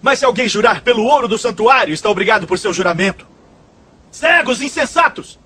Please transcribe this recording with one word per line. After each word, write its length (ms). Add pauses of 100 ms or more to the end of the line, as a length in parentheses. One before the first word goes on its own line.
Mas 180
se 60
alguém 220
jurar 340
pelo 220
ouro 240
do 100
santuário, 560
está 160
obrigado 360
por 140
seu 120
juramento." 560 (840)
Cegos 500
insensatos! 840